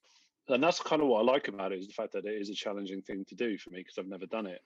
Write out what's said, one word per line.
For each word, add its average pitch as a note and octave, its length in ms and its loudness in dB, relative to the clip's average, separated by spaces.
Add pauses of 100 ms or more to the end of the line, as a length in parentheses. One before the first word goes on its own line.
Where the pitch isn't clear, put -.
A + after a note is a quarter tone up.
(480)
and C3 160 4
that's F3 180 4
kind G#3 200 2
of C#3+ 80 6
what A2 100 6
I A2 40 6
like C3 260 4
about G2 240 -2
it, F#2 60 -4
is G2 80 -8
the G#2 60 -18
fact A2 200 -6
that G2 120 -2
it G#2+ 160 -2
is G2+ 80 -4
a G2+ 60 -6
challenging G2 460 -4
thing G2 240 -6
to - 100 -16
do A2 220 0
for - 120 -12
me F2+ 140 -10
'cause - 140 -10
I've F#2+ 100 -6
never F#2+ 180 -8
done A2 220 -4
it. F2+ 180 -10